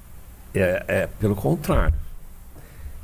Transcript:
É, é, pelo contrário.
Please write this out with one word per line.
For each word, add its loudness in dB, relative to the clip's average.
É, 4
é, 2
pelo 2
contrário. 4